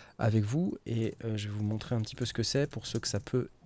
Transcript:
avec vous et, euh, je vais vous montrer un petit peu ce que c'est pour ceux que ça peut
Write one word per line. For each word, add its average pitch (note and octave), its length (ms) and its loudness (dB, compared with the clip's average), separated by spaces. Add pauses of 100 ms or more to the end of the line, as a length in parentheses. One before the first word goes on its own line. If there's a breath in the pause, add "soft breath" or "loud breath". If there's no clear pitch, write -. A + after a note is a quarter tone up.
(180 loud breath)
avec A2 260 6
vous D3+ 320 0 (100)
et, A2+ 380 0
euh, A2 120 -2
je G#2 120 -4
vais G#2 60 -6
vous G#2+ 100 -2
montrer G#2+ 320 0
un A2 40 2
petit G#2+ 140 -4
peu B2 120 -2
ce - 60 -4
que A2+ 120 0
c'est C#3+ 260 2
pour - 160 -8
ceux - 140 -2
que - 80 -4
ça G2+ 100 0
peut - 300 0 (180)